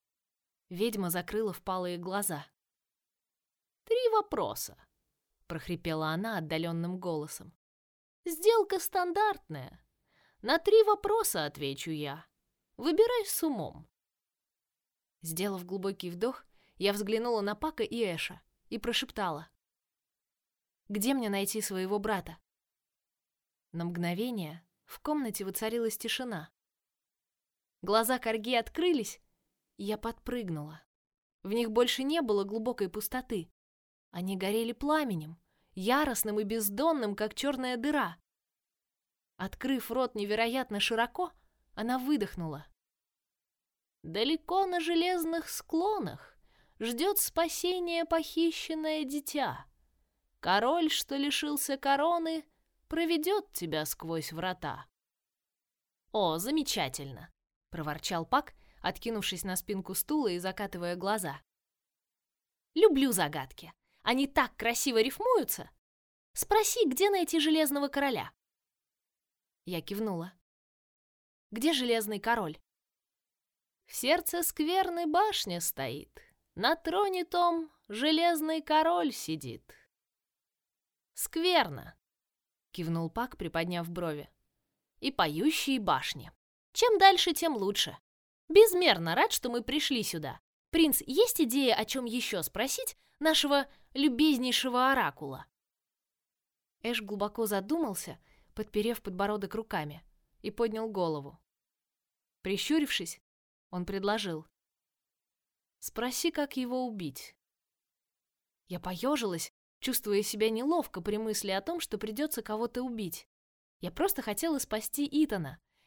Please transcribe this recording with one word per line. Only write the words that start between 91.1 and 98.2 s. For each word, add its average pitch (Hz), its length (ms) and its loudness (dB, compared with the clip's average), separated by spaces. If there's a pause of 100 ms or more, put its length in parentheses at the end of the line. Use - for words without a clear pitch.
идея, 254 320 4
о 220 120 2
чём 254 200 -4
ещё 220 380 -2
спросить 269 540 -4 (220)
нашего 294 480 4 (260)
любезнейшего 254 960 4
оракула?" 143 540 -2 (1400)
Эш 233 200 -2
глубоко 208 440 -4
задумался, 208 760 -2 (340)